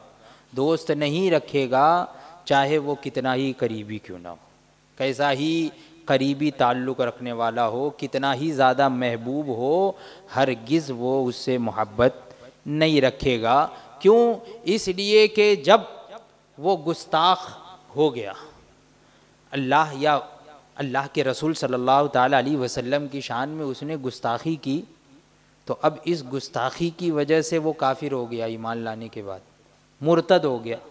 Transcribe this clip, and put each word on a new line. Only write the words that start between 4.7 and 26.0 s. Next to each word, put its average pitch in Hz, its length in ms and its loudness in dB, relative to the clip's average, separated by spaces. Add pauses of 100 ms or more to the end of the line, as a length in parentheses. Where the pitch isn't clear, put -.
कैसा 135 320 0
ही 156 400 0 (380)
करीबी 139 440 2
ताल्लुक़ 127 500 0
रखने 120 320 -4
वाला 117 300 0
हो, 123 280 -2
कितना 135 420 -4
ही 151 180 -2
ज़्यादा 135 380 4
महबूब 127 640 -4
हो, 160 440 0 (340)
हरगिज़ 135 640 0
वो 127 300 0
उससे 127 360 -2
मोहब्बत 110 680 0 (400)
नहीं 156 340 4
रखेगा। 127 600 2 (380)
क्यों? 226 340 6 (300)
इसलिए 202 640 2
कि 208 280 4
जब 185 300 4 (680)
वो 175 200 0
गुस्ताख 165 800 0 (340)
हो 147 180 2
गया, 107 240 -8 (1160)
अल्लाह 139 420 2
या 147 200 2 (600)
अल्लाह 139 340 -4
के 151 140 -2
रसूल 147 320 -2
सल्लल्लाहु 131 540 2
ताला 135 300 4
अलैहि 139 180 0
वसल्लम 131 520 -2
की 139 140 -8
शान 127 280 -6
में 156 140 -8
उसने 143 340 -6
गुस्ताखी 131 600 -4
की, 135 180 -4 (880)
तो 127 100 -4
अब 156 300 0